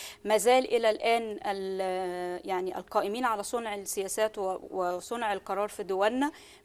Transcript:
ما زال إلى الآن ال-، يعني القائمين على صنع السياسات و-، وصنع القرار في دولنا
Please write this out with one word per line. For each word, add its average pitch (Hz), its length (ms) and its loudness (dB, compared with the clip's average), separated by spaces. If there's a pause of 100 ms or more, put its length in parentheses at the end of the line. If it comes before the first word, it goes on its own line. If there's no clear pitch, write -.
(260)
ما 214 120 6
زال 254 380 6
إلى 226 140 6
الآن 226 560 2
ال-، 185 1040 -4
يعني 185 300 -2
القائمين 202 480 0
على 214 180 0
صنع 226 320 -4
السياسات 202 600 -2
و-، 190 220 -2 (120)
وصنع 190 640 -2
القرار 196 340 -2
في 202 160 -8
دولنا 220 480 2 (340)